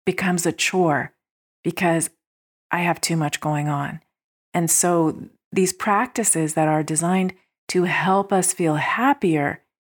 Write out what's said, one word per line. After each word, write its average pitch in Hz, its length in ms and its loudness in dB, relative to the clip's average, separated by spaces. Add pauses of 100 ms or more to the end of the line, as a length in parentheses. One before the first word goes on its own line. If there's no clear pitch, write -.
becomes 180 420 -2
a 160 60 0
chore 156 600 0 (520)
because 170 440 0 (640)
I 180 120 -2
have 170 180 -2
too 170 160 -2
much 151 240 -2
going 147 280 -2
on. 143 340 -4 (520)
And 170 160 0
so 170 500 2 (300)
these 185 220 2
practices 202 840 0
that 156 140 4
are 156 160 2
designed 175 500 0 (360)
to 180 140 2
help 190 480 0
us 185 200 2
feel 156 240 0
happier 170 880 0 (200)